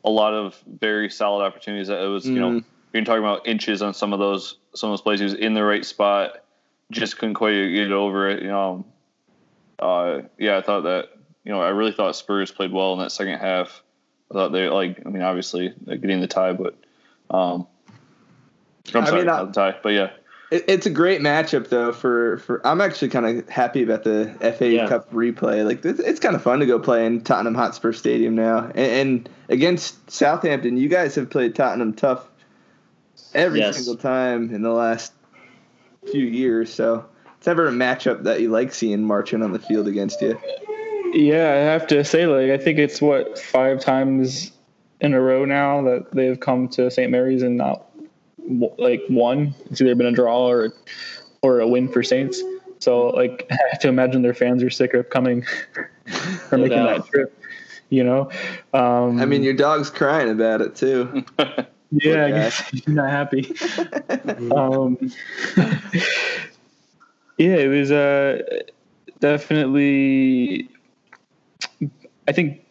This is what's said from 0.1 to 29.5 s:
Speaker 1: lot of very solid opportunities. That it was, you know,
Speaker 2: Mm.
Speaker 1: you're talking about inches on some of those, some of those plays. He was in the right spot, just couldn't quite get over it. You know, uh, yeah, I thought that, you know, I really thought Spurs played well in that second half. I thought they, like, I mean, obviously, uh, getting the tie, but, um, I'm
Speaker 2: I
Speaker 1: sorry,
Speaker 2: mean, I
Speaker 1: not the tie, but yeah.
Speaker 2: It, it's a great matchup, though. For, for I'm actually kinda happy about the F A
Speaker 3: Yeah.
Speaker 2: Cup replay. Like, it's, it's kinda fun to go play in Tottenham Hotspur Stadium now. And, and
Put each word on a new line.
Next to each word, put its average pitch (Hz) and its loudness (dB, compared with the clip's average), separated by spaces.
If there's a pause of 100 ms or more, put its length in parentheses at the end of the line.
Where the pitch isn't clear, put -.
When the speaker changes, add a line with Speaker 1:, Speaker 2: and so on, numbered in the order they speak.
Speaker 1:
lot 107 2
of 101 -8
very 107 -4
solid 101 -2
opportunities. 98 -8
That 95 -6
it 98 -4
was, 98 -6
you 127 -2
know, 120 0
Speaker 2:
Mm. 117 -4 (280)
Speaker 1:
you're 113 -4
talking 113 0
about 104 -4
inches 107 -2
on 101 -4
some 101 -4
of 98 -4
those, 98 -4 (180)
some 110 -6
of - -4
those 98 -8
plays. 104 0
He 101 -2
was 98 -4
in 110 -2
the 107 0
right 104 0
spot, 101 -2 (480)
just 110 -6
couldn't 107 -4
quite 107 0 (200)
get 101 0
over 98 0
it. 101 -4
You 98 -8
know, 98 -4 (920)
uh, 87 -2 (160)
yeah, 104 0
I 95 -4
thought 101 -2
that, 90 -4 (340)
you 104 -8
know, 98 -2
I 87 2
really 104 0
thought 95 -2
Spurs 98 -4
played 95 -8
well 95 0
in 92 -6
that - -6
second 98 -6
half. 92 -4 (500)
I - -16
thought 95 -2
they, 92 0
like, 92 -2
I - -12
mean, 95 -6
obviously, 90 -4 (200)
uh, - -8
getting 95 -2
the 92 -2
tie, 95 -2
but, 92 -6 (560)
um, 90 -2 (1300)
I'm 117 4
Speaker 2:
I - 2
Speaker 1:
sorry, - 2
Speaker 2:
mean, 170 0
I 165 2
Speaker 1:
not 95 -6
the 101 0
tie, 95 0
but 107 -2
yeah. 101 2 (400)
Speaker 2:
It, 170 0
it's 190 2
a 185 2
great 165 2
matchup, 147 0
though. 120 0
For, 117 0
for - -6
I'm 160 2
actually 156 -2
kinda 117 -2
happy 127 0
about 110 0
the 107 -2
F 113 0
A 120 4
Speaker 3:
Yeah. 117 2
Speaker 2:
Cup - -2
replay. 113 -2
Like, 120 -2
it's, - -2
it's - -2
kinda 226 0
fun 131 0
to 139 2
go 120 4
play 117 2
in 117 0
Tottenham 113 0
Hotspur 117 -2
Stadium 113 0
now. 113 0
And, - -4
and 127 0 (220)